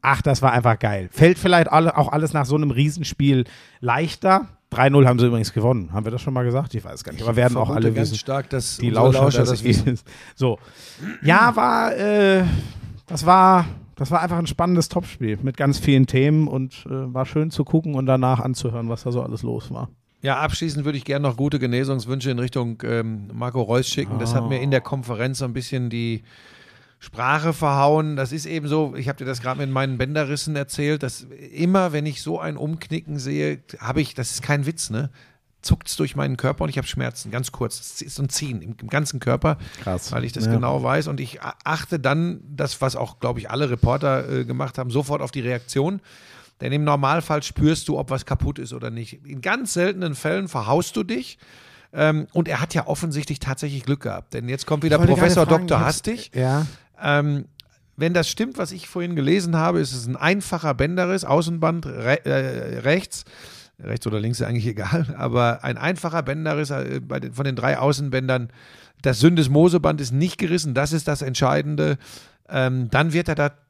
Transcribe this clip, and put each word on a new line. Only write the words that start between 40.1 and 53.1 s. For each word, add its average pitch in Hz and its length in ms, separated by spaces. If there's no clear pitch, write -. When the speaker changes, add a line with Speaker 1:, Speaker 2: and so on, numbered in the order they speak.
Speaker 2:
weil 120 120
ich 120 80
das 113 120
Speaker 1:
Ja. 113 80
Speaker 2:
genau 127 300
weiß. 143 260
Und 139 100
ich 135 220
a-, - 140
achte 156 340
dann, 156 480
das, 143 360
was 131 120
auch, 120 260
glaub 123 180
ich, 104 120
alle 131 200
Reporter, 131 600
äh, 131 140
gemacht 127 320
haben, 127 140
sofort 143 320
auf - 80
die 139 100
Reaktion. 135 600
Denn 123 120
im 147 120
Normalfall 147 580
spürst - 460
du, 151 100
ob 131 120
was 131 160
kaputt 139 320
ist 123 140
oder 120 180
nicht. 117 360
In 139 140
ganz 214 340
seltenen 180 400
Fällen 180 340
verhaust 131 480
du 214 60
dich. 226 360
Ähm, 156 400
und 170 160
er 135 120
hat 160 140
ja 160 120
offensichtlich 151 540